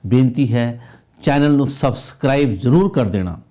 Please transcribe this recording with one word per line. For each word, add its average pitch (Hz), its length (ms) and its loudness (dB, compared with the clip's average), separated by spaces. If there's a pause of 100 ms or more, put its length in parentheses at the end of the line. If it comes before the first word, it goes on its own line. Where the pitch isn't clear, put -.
ਬੇਨਤੀ 123 480 2
ਹੈ, 120 280 -2 (400)
ਚੈਨਲ 143 320 2
ਨੂੰ 139 140 2
ਸਬਸਕ੍ਰਾਈਬ 139 800 -2
ਜ਼ਰੂਰ 123 380 2
ਕਰ 120 200 0
ਦੇਣਾ 90 320 -4 (100)